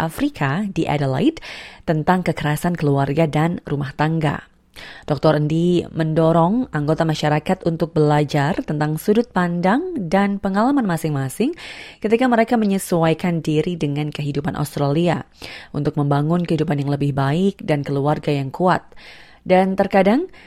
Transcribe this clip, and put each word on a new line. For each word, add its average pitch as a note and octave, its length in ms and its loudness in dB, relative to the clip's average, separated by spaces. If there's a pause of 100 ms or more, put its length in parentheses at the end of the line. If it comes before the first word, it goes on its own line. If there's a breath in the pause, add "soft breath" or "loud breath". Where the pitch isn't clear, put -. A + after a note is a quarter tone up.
Afrika E3 640 -2
di D#3+ 240 -2
Adelaide D3 560 0 (400 loud breath)
tentang E3+ 400 0
kekerasan D#3 480 -2
keluarga C#3+ 560 2
dan D3+ 400 0
rumah C#3 240 -4
tangga. D#3 560 -2 (560 loud breath)
Doktor D3+ 320 4
Endi E3 500 2
mendorong E3 840 2
anggota D3+ 320 0
masyarakat D#3 640 0
untuk E3 240 -2
belajar D3 720 2
tentang D#3 320 -2
sudut A3+ 320 0
pandang F#3 640 0
dan G3 460 0
pengalaman A3+ 420 0
masing-masing D#3+ 720 -2 (480 loud breath)
ketika A3+ 240 2
mereka A#3 320 2
menyesuaikan E3+ 880 0
diri D#3+ 320 0
dengan D3+ 320 -2
kehidupan D3 480 -2
Australia D3 720 0 (480 loud breath)
untuk D3 160 -2
membangun D3 480 2
kehidupan D#3 400 0
yang C#3 80 -2
lebih C#3+ 240 0
baik D3 480 0
dan C#3+ 240 -2
keluarga D3 480 0
yang C#3 160 -4
kuat. F3 320 0 (640 loud breath)
Dan F#3+ 340 4
terkadang, G3+ 480 2 (200 loud breath)